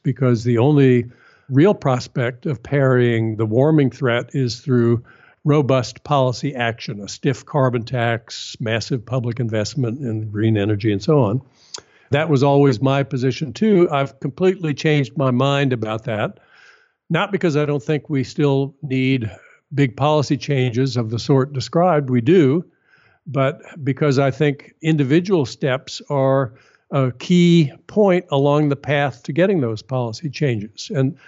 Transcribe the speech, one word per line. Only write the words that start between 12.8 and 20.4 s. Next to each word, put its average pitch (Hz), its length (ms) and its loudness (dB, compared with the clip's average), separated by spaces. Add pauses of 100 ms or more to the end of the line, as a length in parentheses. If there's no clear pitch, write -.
my 139 220 0
position, 131 500 -4
too. 190 360 2
I've 139 300 -4
completely 175 540 -2
changed 147 440 0
my 135 140 0
mind 139 420 0
about 110 300 -6
that, 110 360 -6 (680)
not 175 220 -2
because 156 260 -2
I 147 80 0
don't 147 180 -4
think 151 260 -4
we 135 140 -2
still 139 580 -2
need 131 480 -2 (440)
big 135 240 0
policy 147 400 0
changes 127 580 -2